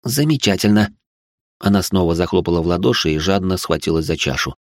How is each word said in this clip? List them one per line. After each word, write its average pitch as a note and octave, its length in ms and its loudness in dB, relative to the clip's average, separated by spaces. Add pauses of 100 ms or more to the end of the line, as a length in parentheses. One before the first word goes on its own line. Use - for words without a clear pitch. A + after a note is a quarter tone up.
«Замечательно». A2 880 2 (640)
Она G2 220 2
снова F2+ 320 0
захлопала E2+ 480 0
в E2 60 -2
ладоши F2 440 0
и D#2 60 0
жадно F#2 380 0
схватилась D#2+ 500 -2
за D#2+ 120 -2
чашу. - 380 -4 (140)